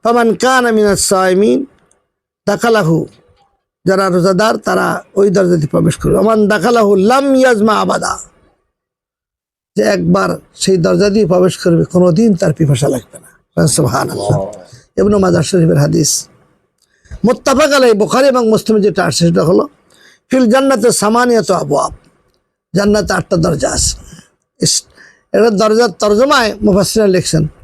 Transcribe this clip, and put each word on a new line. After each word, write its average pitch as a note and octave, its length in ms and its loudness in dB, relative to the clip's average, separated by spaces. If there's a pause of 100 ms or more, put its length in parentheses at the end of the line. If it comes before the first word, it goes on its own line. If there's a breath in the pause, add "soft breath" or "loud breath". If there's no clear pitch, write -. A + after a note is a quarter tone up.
ফামান A#3 320 0
কানা B3 380 0
মিনাস G#3 280 0
সাইমিন G3 640 0 (800)
দাখালাহু, G3+ 600 0 (760)
যারা F#3+ 240 0
রোজাদার F#3 480 0
তারা F#3 480 -4 (100)
ওই G3+ 160 2
দরজা F3+ 260 0
দিয়ে D3 100 -2
প্রবেশ E3 300 -2
করবে। - 200 -2
ওমান G#3+ 320 2
দাখালাহু G#3 480 2
লাম C4 380 2
ইয়াজমা A3 460 2
আবাদা, F3+ 380 -4 (1600)
যে G#3 60 -2
একবার F#3 560 -2 (160)
সেই F#3+ 220 -2
দরজা F#3 340 0
দিয়ে G3+ 160 2
প্রবেশ F3+ 320 0
করবে, E3 260 0
কোনোদিন F3+ 500 2
তার E3+ 180 -2
পিপাসা C#3 360 0
লাগবে - 300 -6
না। - 480 -6
সুবহানাল্লাহ। G#2 840 -2 (460 loud breath)
ইবনে G#3 200 2
মাজাহ F3+ 260 2
শরীফের E3 360 0
হাদিস। D3+ 500 -2 (960 soft breath)
মুত্তাফাক C4+ 480 0
আলাইহি, B3 260 4
বুখারী B3 300 0
এবং A#3+ 200 0
মুসলিম A3 320 0
যেটা F#3 240 0
আসছে, E3 240 0
সেটা F3 160 0
হলো G3 240 2 (600 soft breath)
ফিল B3+ 200 2
জান্নাতে C4 420 2
সামানিয়াতু A3+ 640 0
আবওয়াব, D3 380 -4 (840)
জান্নাতে G#3 360 0
আটটা F#3 240 -4
দরজা D#3+ 340 -2
আছে। - 260 -6 (680 loud breath)
ইস, - 220 -2 (480 soft breath)
এটা A3 180 2
দরজার G#3+ 400 0
তর্জমায় A3 720 0
মুফাসসিরিন G#3 460 0
লিখছেন D#3+ 380 0 (180)